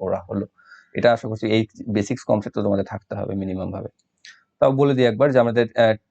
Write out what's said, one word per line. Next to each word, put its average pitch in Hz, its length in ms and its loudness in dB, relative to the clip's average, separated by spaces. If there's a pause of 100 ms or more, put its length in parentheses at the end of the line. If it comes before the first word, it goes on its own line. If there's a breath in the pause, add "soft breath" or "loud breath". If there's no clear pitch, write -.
করা 92 260 -4
হলো, 101 180 -6 (520 soft breath)
এটা 101 180 2
আশা 113 140 -6
করছি 110 160 -6 (100)
এই 113 60 2 (340)
বেসিক্স 104 340 -4
কনসেপ্ট 110 280 -2
তো 107 80 -2
তোমাদের 98 260 -2
থাকতে - 280 -12
হবে 98 220 -8
মিনিমাম 95 340 -6
ভাবে। - 160 -12 (680 loud breath)
তাও 139 180 4
বলে 143 180 4
দিই 123 140 4
একবার 127 220 2
যে 127 100 6
আমাদের, 117 220 2 (180)
আহ, 110 120 4 (160)